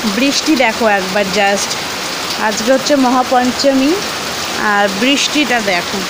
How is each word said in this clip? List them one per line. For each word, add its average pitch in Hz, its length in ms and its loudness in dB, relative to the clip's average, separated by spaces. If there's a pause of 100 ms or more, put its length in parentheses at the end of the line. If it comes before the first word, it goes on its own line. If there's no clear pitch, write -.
বৃষ্টি 269 520 0
দেখো 233 300 2
একবার 202 380 2 (100)
just। 202 360 0 (720)
আজকে 220 300 0
হচ্ছে 269 240 2
মহাপঞ্চমী, 262 960 2 (720)
আর 202 260 2 (120)
বৃষ্টিটা 254 600 0
দেখো। 196 380 -2 (120)